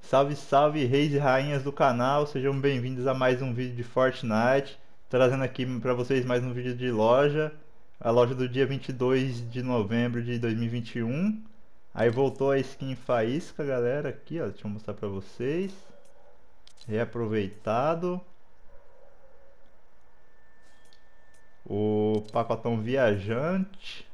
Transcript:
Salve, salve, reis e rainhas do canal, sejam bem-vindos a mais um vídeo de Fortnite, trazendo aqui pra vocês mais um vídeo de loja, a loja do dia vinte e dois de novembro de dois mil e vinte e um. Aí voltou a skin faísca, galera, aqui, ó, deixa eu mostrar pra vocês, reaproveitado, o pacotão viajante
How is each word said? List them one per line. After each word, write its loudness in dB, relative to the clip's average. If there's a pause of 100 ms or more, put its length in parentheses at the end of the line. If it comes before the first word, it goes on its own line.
(100)
Salve, 4
salve, 4
reis 4
e 4
rainhas 4
do -2
canal, 4
sejam 0
bem-vindos 0
a 4
mais 4
um -2
vídeo -4
de -6
Fortnite, 2 (300)
trazendo 4
aqui -2 (160)
pra 2
vocês 2
mais 2
um -4
vídeo -4
de -2
loja, 4 (440)
a 0
loja 6
do 0
dia 2
vinte -4
e -4
dois 0
de -6
novembro 0
de -2
dois 0
mil 0
e 0
vinte -6
e -2
um. 0 (520)
Aí 4
voltou 2
a 4
skin -4
faísca, -2
galera, 0
aqui, -8
ó, -2
deixa -10
eu -4
mostrar -8
pra -6
vocês, -4 (1120)
reaproveitado, 0 (3500)
o 2
pacotão 0
viajante 0